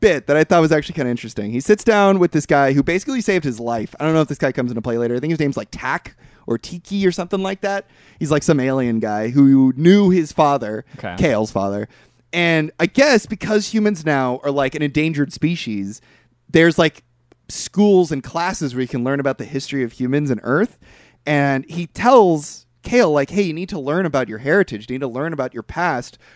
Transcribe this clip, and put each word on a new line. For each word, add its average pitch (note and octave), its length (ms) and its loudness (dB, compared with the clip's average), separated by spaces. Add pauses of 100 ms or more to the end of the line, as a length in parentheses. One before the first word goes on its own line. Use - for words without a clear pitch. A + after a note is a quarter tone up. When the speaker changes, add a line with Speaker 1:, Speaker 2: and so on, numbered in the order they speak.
Speaker 1:
bit E3+ 260 2
that D3 100 2
I D#3 80 4
thought F3 160 4
was D#3+ 120 2
actually D#3 220 0
kinda B2+ 160 -4
interesting. A2 400 -8
He A#2+ 100 -4
sits G#3 240 2
down G3+ 340 4
with F3 140 2
this D3+ 140 -2
guy C#3 260 4
who C#3 100 4
basically G3 380 -4
saved F#3 240 0
his A#2 160 -6
life. A#2 400 -6
I D3 40 -2
don't D#3+ 100 2
know D#3+ 80 4
if D3 60 -4
this D3 100 -8
guy C#3 120 0
comes B2 200 -4
into A2+ 120 -6
play A#2 160 -4
later. A#2+ 160 -2
I B2 60 -4
think D3+ 100 -4
his D#3+ 100 -2
name's, C#3+ 160 -2
like, A2 140 -8
Tak - 460 -8 (300)
or - 120 -2
Tiki G3 480 -6
or F3+ 60 4
something F#3+ 300 -4
like F#3+ 180 -6
that. G3 260 -6 (320)
He's, D3+ 120 -4
like, D3 120 0
some D#3 180 2
alien B2+ 380 0
guy G#2+ 300 -4
who C3+ 480 6
knew F#3 340 6
his F3 220 0
father, A#2+ 520 0 (140)
Speaker 2:
Okay. F#2 200 -10
Speaker 1:
Kale's A2 340 0
father. G2+ 340 -4 (460)
And E3 480 0
I E3+ 60 2
guess C4+ 400 2
because G#3 460 -4
humans G#3 340 0
now C3 360 -2
are, C#3+ 80 -2
like, C#3 240 -2
an D3+ 80 -6
endangered D3 500 -2
species, A2 680 -4 (480)
there's, E3 300 4
like, D#3+ 260 0 (440)
schools F#3+ 640 2
and C#3 140 -6
classes E3 500 -6
where B2+ 80 -4
you B2 60 -4
can A#2+ 160 -4
learn C#3 160 -2
about C3+ 180 -4
the A2+ 60 -10
history C3+ 400 -6
of A2+ 80 -6
humans C3+ 380 -2
and A2+ 120 -2
Earth. D#3+ 360 -2 (480)
And C#3 440 0
he E3 160 -6
tells F#3+ 760 2 (180)
Kale, A#3 300 2
like, C#3+ 180 0
"Hey, G3+ 120 0
you F3 100 -4
need E3+ 160 -8
to G3+ 100 -10
learn D3+ 280 -2
about C3 220 -2
your G#2+ 100 -10
heritage. C3+ 520 0
You B2 40 -6
need C3+ 80 -8
to C#3 60 -4
learn C#3 240 -6
about C3 220 -6
your A2+ 80 -10
past, D#3 560 -6 (180)